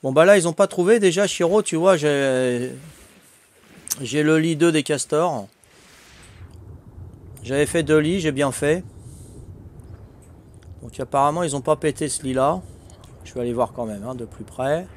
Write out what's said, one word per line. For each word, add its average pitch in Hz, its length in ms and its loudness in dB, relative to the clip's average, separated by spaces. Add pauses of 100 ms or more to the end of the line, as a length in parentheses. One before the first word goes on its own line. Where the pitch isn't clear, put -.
Bon, 135 80 -2
bah 156 140 6
là, 202 120 6
ils 170 100 2
ont 170 60 -2
pas 196 140 2
trouvé. 196 320 2
Déjà, 190 260 2
Shiro, 180 380 0
tu - 120 -4
vois, 175 220 4
j'ai, 127 720 0 (1300)
j'ai 135 220 -2
le 156 160 4
lit 160 180 2
deux 165 160 4
des 156 120 0
castors. 151 640 -2 (1900)
J'avais 135 240 0
fait 170 160 0
deux 151 160 4
lits, 156 220 2
j'ai 156 120 0
bien 135 200 0
fait. 151 320 -2 (2000)
Donc, 120 160 -18
apparemment, 143 420 0
ils 147 140 -2
ont 139 60 -4
pas 151 140 2
pété 151 340 -2
ce - 120 -8
lit-là. 135 400 0 (640)
Je - 80 -20
vais 127 80 -6
aller 120 120 -4
voir 117 200 -2
quand 120 140 -8
même, 104 160 -10
hein, 123 100 -10
de 123 120 -12
plus - 180 -16
près. 147 420 -4 (120)